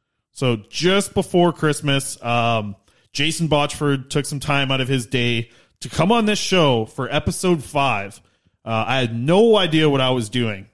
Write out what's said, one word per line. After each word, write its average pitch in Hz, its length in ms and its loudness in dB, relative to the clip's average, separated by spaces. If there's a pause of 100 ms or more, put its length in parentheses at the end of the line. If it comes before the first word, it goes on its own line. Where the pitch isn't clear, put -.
(320)
So 123 240 -2 (160)
just 190 420 0
before 175 400 2
Christmas, 143 720 -2
um, 117 500 0 (380)
Jason 160 340 -2
Botchford 143 640 0
took 143 160 -2
some 143 140 -8
time 139 320 -2
out 135 100 0
of 123 60 -4
his 131 180 -2
day 120 460 -2 (300)
to - 80 -12
come 175 220 0
on 233 140 2
this 208 140 0
show 135 480 2
for 127 260 -8
episode 170 500 0
five. 117 560 -4 (460)
Uh, 113 220 -2
I 131 120 -2
had 117 160 -2
no 196 420 4
idea 160 300 2
what 139 140 2
I 131 80 2
was 127 200 -2
doing 107 440 -4